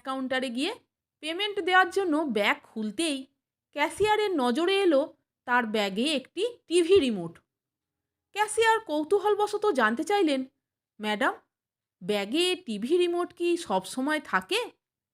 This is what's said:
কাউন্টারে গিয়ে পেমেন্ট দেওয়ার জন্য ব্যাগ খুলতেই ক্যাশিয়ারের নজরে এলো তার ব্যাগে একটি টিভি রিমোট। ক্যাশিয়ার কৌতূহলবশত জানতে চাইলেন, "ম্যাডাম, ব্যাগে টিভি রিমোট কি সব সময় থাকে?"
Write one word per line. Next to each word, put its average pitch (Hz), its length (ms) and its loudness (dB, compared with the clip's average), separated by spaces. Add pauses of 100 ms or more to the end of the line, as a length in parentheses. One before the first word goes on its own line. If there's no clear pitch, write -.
কাউন্টারে 262 460 -4
গিয়ে 285 260 -4 (440)
পেমেন্ট 392 400 -4
দেওয়ার 359 300 4
জন্য 349 280 0
ব্যাগ 254 460 0
খুলতেই 262 640 -6 (460)
ক্যাশিয়ারের 403 640 0
নজরে 311 460 2
এলো 320 360 2 (280)
তার 247 200 0
ব্যাগে 214 480 -2
একটি 392 440 -6 (100)
টিভি 349 320 4
রিমোট। 202 400 -2 (920)
ক্যাশিয়ার 440 480 2
কৌতূহলবশত 403 840 0
জানতে 247 380 2
চাইলেন, 311 420 0 (560)
"ম্যাডাম, 214 320 -2 (680)
ব্যাগে 214 520 0
টিভি 247 420 -2
রিমোট 349 360 -2
কি 349 240 -2
সব 190 280 -2
সময় 302 340 -4
থাকে?" 320 520 -4 (420)